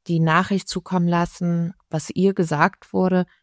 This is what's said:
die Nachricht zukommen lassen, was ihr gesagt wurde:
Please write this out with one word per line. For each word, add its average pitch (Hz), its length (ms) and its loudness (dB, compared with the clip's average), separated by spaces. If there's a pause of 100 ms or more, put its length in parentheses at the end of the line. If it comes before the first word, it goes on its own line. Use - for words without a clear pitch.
die 165 120 0
Nachricht 170 480 0
zukommen 175 400 -2
lassen, 170 680 -2 (160)
was 156 200 -6
ihr 190 240 2
gesagt 165 600 -2
wurde: 185 320 2 (180)